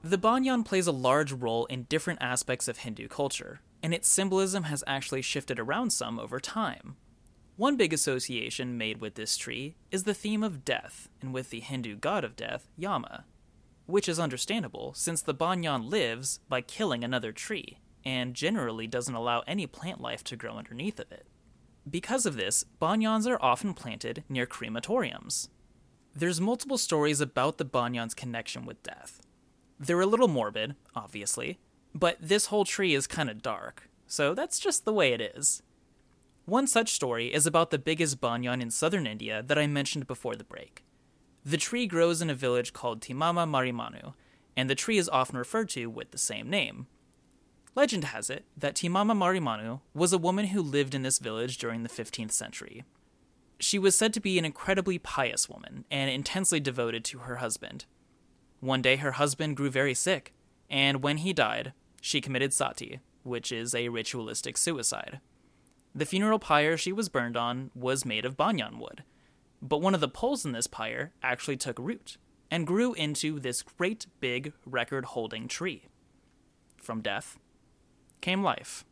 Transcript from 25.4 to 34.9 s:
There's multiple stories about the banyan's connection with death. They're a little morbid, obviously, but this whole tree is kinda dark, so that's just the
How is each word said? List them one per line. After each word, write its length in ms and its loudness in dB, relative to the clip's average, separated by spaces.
There's 260 0
multiple 380 0
stories 420 4
about 380 0
the 80 0
banyan's 480 0
connection 500 -6
with 180 -12
death. 380 -14
They're 220 2
a 60 6
little 220 6
morbid, 480 0
obviously, 640 -4
but 260 2
this 260 4
whole 200 4
tree 280 2
is 120 2
kinda 280 -2
dark, 540 -8
so 280 2
that's 240 -2
just 260 0
the 80 2